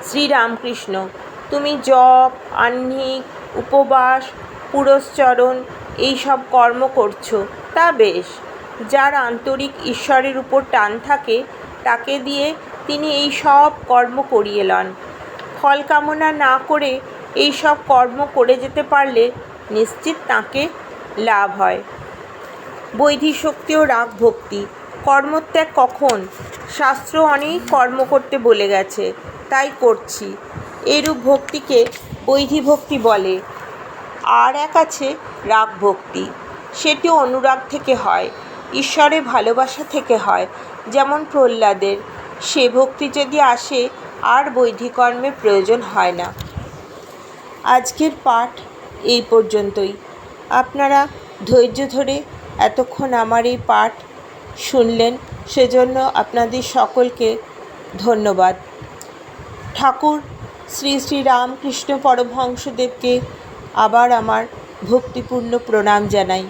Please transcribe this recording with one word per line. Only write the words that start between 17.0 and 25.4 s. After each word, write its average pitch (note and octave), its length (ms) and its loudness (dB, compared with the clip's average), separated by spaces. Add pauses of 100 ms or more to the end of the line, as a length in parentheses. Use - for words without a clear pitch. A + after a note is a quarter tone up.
এই C#4+ 180 2
সব D4 240 2 (100)
কর্ম B3+ 480 4
করে B3+ 220 4
যেতে C4 260 -4
পারলে C4+ 480 2 (400)
নিশ্চিত A3+ 460 -2 (100)
তাঁকে A#3 420 -2 (480)
লাভ G#3+ 400 2
হয়। F#3 260 0 (1120)
বৈধি D4 360 2
শক্তি D4+ 440 -4
ও D#4 80 6
রাগ A#3+ 240 0 (120)
ভক্তি। G#3 460 0 (380)
কর্মত্যাগ D4+ 640 2 (100)